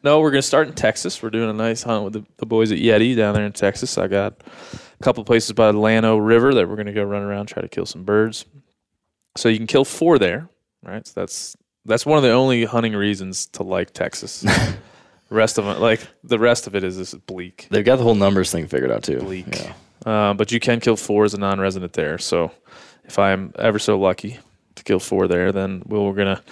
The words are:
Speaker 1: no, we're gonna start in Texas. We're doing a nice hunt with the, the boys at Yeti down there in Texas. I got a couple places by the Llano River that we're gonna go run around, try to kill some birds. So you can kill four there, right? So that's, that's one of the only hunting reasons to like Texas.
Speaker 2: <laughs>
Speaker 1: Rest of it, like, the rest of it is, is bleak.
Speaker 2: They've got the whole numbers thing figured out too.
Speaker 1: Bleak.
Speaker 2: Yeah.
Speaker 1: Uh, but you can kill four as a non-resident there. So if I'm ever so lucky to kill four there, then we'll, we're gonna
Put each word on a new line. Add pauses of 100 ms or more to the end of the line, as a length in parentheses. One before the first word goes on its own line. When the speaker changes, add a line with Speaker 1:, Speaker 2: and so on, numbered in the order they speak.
Speaker 1:
no,
we're
gonna
start
in
Texas.
We're
doing
a
nice
hunt
with
the, (120)
the
boys
at
Yeti
down
there
in
Texas.
I
got (680)
a
couple
places
by
the
Llano
River
that
we're
gonna
go
run
around,
try
to
kill
some
birds. (920)
So
you
can
kill
four
there, (360)
right?
So
that's, (300)
that's
one
of
the
only
hunting
reasons
to
like
Texas. (420)
Speaker 2:
<laughs>
Speaker 1:
Rest
of
it,
like, (160)
the
rest
of
it
is,
is
bleak.
Speaker 2:
They've
got
the
whole
numbers
thing
figured
out
too.
Speaker 1:
Bleak.
Speaker 2:
Yeah. (580)
Speaker 1:
Uh,
but
you
can
kill
four
as
a
non-resident
there.
So (520)
if
I'm
ever
so
lucky (380)
to
kill
four
there,
then
we'll,
we're
gonna